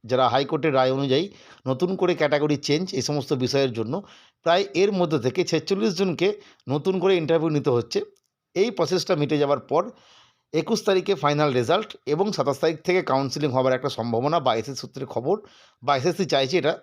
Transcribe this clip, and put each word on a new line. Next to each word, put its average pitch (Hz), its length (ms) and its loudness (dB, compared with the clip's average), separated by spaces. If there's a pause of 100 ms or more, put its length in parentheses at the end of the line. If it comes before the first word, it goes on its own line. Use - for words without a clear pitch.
(100)
যারা 127 180 4
হাইকোর্টের 139 500 0
রায় 131 180 4
অনুযায়ী 139 280 2 (420)
নতুন 131 300 0
করে 175 180 2
ক্যাটাগরি 147 420 2 (100)
চেঞ্জ, 156 200 0 (120)
এই 120 100 -4
সমস্ত 147 220 -2 (140)
বিষয়ের 135 340 0
জন্য 113 160 -4 (520)
প্রায় 180 180 2 (100)
এর 196 180 4
মধ্যে 175 320 0
থেকে 127 160 0 (100)
ছেচল্লিশ 190 500 0
জনকে 180 280 0 (400)
নতুন 147 340 0
করে 196 140 4
ইন্টারভিউ 160 400 2
নিতে 139 140 0
হচ্ছে। 120 280 0 (580)
এই 208 200 2
প্রসেসটা 180 440 0
মিটে 147 220 0
যাওয়ার 139 260 2
পর 156 140 2 (680)
একুশ 165 260 -2 (100)
তারিখে 190 240 0 (100)
ফাইনাল 147 360 2
রেজাল্ট 165 320 0 (160)
এবং 160 260 0
সাতাশ 139 280 -2
তারিখ 160 160 0 (100)
থেকে 185 140 2 (100)
কাউন্সেলিং 135 460 0
হবার 131 220 2
একটা 135 200 -4
সম্ভাবনা, 120 420 -2
বা 131 160 0
এসএসসি 117 260 -6
সূত্রে - 220 -12 (100)
খবর, 139 220 -2 (460)
বা 131 140 0
এসএসসি 170 360 0
চাইছে 135 260 2
এটা 151 140 2 (100)